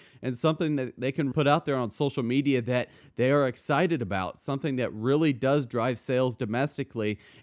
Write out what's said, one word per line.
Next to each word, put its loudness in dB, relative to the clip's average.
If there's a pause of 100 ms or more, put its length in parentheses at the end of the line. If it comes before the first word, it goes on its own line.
(220)
and -4
something 0
that -4
they -4
can -2
put 2
out 4
there 0
on -2
social -2
media 2
that 0 (280)
they 4
are 4
excited 0
about, -4
something -4
that -2
really 2
does 2
drive -2
sales 0
domestically -2 (240)